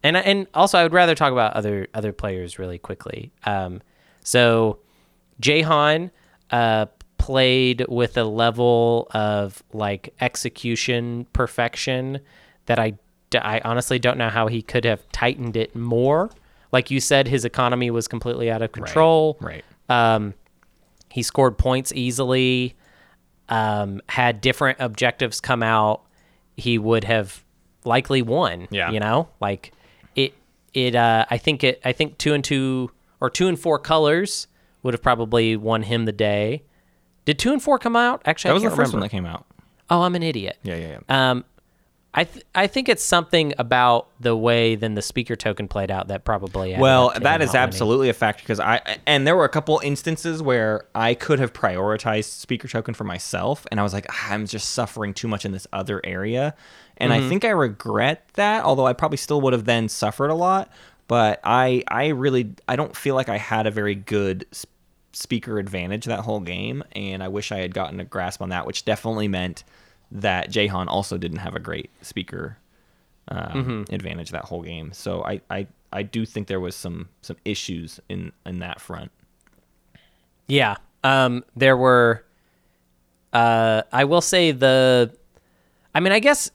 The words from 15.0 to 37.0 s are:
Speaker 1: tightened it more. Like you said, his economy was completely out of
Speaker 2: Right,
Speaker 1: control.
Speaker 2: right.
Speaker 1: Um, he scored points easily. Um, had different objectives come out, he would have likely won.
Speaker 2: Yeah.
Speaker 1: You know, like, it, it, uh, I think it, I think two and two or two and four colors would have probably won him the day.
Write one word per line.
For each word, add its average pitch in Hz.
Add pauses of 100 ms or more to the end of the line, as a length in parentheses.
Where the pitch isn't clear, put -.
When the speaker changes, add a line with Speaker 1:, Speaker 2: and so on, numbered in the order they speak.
Speaker 1:
tightened 120
it 113
more. 127 (420)
Like 127
you 135
said, 135
his 127
economy 123
was 117
completely 120
out 113
of 110
Speaker 2:
Right, -
Speaker 1:
control. 156
Speaker 2:
right. - (240)
Speaker 1:
Um, 113 (760)
he 123
scored 127
points 127
easily. 127 (760)
Um, 104
had 120
different 131
objectives 120
come 120
out, 110 (540)
he 117
would 110
have 107 (400)
likely 127
won. 113
Speaker 2:
Yeah. 92
Speaker 1:
You 107
know, 117 (120)
like, 101 (420)
it, 135 (380)
it, 123
uh, 113
I 120
think 143
it, 127
I 127
think -
two 151
and 139
two 131 (280)
or 131
two 180
and 170
four 151
colors 160 (360)
would 123
have -
probably 113
won 110
him 113
the 107
day. 104 (640)